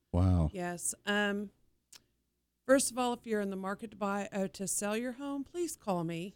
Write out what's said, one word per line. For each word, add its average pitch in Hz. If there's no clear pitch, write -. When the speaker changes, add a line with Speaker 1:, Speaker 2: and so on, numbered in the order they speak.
Speaker 1:
Wow. 87
Speaker 2:
Yes. 175
Um, 208
first 262
of 226
all, 247
if 240
you're 214
in 196
the 196
market 190
to 214
buy, 202
uh, 196
to 190
sell 208
your 247
home, 277
please 349
call 175
me, 170